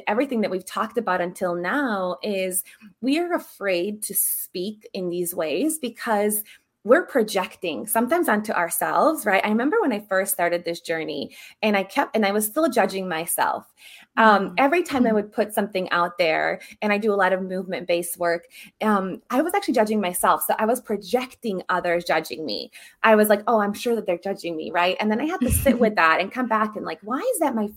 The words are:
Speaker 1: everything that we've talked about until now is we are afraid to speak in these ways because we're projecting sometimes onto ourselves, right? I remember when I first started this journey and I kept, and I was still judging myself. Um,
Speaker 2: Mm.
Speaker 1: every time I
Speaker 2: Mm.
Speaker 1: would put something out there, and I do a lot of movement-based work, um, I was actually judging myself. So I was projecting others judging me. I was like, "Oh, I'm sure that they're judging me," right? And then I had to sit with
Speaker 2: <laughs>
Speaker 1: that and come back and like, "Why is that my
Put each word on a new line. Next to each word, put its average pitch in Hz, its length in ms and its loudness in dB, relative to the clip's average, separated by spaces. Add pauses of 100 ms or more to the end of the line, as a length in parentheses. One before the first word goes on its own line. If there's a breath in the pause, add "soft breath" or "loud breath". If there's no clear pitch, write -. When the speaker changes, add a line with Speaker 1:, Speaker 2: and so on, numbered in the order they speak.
Speaker 1:
everything 226 340 0
that 185 100 0
we've 185 140 -6
talked 214 320 -6
about 185 240 0
until 175 340 -4
now 190 680 -2
is 185 400 -2 (380 soft breath)
we 277 180 0
are 349 140 -2
afraid 196 720 -2
to 190 120 -6
speak - 800 -4
in 180 160 -4
these 175 260 -4
ways 185 420 -2
because 208 640 -2 (420 soft breath)
we're 320 200 6
projecting 185 800 -2
sometimes 247 400 2
onto 214 240 0
ourselves, 170 720 0
right? 196 200 2
I - 20 0
remember 254 320 2
when 294 140 2
I 208 80 -4
first 196 320 -2
started 175 320 0
this 170 160 -6
journey 156 520 -6 (280 soft breath)
and 208 160 4
I 190 60 2
kept, - 300 -2
and 220 120 2
I 196 80 2
was 214 120 0
still 311 240 0
judging 190 380 0
myself. - 640 -2 (440 soft breath)
Um, 202 320 6
Speaker 2:
Mm. 180 80 -12
Speaker 1:
every 285 260 4
time 247 240 2
I 220 40 4
Speaker 2:
Mm. - 20 4
Speaker 1:
would 208 180 0
put 214 220 -2
something 202 380 -2
out 175 260 0
there, 160 420 2 (220 loud breath)
and 208 100 2
I 208 60 2
do 208 160 2
a - 20 0
lot 185 160 4
of 190 100 2
movement-based 175 760 -4
work, 170 300 -2 (340 soft breath)
um, 190 480 0
I 254 120 2
was 339 120 -2
actually 403 220 0
judging 214 260 2
myself. 180 440 2
So - 140 0
I 214 60 0
was 226 160 0
projecting 208 880 -4
others 175 340 0
judging 160 420 -2
me. 101 240 -6 (320 soft breath)
I 220 140 6
was 214 140 6
like, 208 180 2
"Oh, 220 140 4
I'm 202 120 -2
sure 233 220 -4
that 214 100 -4
they're 175 120 -2
judging 175 400 -6
me," 156 120 -8
right? 175 300 0
And 214 100 0
then 220 120 0
I 302 40 -2
had 359 140 -4
to 247 120 0
sit 247 280 2
with 214 160 4
Speaker 2:
<laughs> 180 60 2
Speaker 1:
that 160 180 6
and 190 140 -4
come 240 160 -2
back 214 260 0
and 175 100 -8
like, 165 160 -8
"Why 240 180 -6
is 440 200 -2
that 269 160 0
my 208 220 0